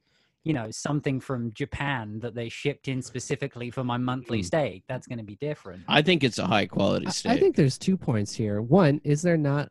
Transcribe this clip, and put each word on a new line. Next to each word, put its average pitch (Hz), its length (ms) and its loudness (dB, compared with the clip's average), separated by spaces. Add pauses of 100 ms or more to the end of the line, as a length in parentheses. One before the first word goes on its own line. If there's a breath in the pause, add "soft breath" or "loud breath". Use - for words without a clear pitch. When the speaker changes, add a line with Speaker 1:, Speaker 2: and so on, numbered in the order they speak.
(440)
Speaker 1:
you 156 120 -2
know, 110 160 -4
something 143 500 -2
from 120 320 -4
Japan 123 680 -4
that 110 140 -8
they 117 140 -6
shipped - 400 -4
in 131 140 -4
specifically 123 680 -6
for 131 140 -4
my 123 140 -2
monthly 127 420 -2
Speaker 2:
Mm. 87 60 -2
Speaker 1:
steak, 127 420 -2
that's 127 180 -8
gonna 117 160 -10
be 104 140 -14
different. 101 500 -8
Speaker 3:
I - 140 4
think 156 240 4
it's 113 140 0
a 95 80 -2
high 98 180 4
quality 95 440 0
Speaker 2:
I, - 20 -4
Speaker 3:
steak. - 220 0
Speaker 2:
I 269 60 4
think 381 180 4
there's 139 200 4
two 190 220 0
points 107 340 -2
here. 104 300 -2
One, 147 420 6
is 147 160 2
there 170 160 4
not 143 340 0